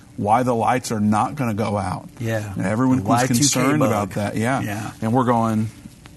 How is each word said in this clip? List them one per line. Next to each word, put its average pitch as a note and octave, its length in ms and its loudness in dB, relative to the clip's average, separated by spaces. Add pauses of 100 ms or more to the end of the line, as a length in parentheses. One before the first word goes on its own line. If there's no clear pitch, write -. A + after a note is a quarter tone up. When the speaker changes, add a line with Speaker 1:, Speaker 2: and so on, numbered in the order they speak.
(180)
Speaker 1:
why A2 260 2
the B2 100 2
lights A#2 380 0
are A2 80 -2
not G#2+ 360 2
gonna B2 180 -2
go G#2 240 -2
out. F#2 320 -6 (100)
Speaker 2:
Yeah. A2 340 -6
Speaker 1:
And - 120 -4
everyone B2 320 2
Speaker 2:
The F#2+ 60 -2
Speaker 1:
was A2+ 180 2
Speaker 2:
Y C3 60 2
two C3 80 0
K A#2+ 40 4
Speaker 1:
concerned C#3 400 2
Speaker 2:
bug. A2 80 2
Speaker 1:
about G#2 280 0
that. G#2 200 -4
Yeah. A#2 240 0
Speaker 2:
Yeah. A2 320 -8 (100)
Speaker 1:
And A2+ 120 0
we're B2+ 100 4
going, A2+ 460 2 (480)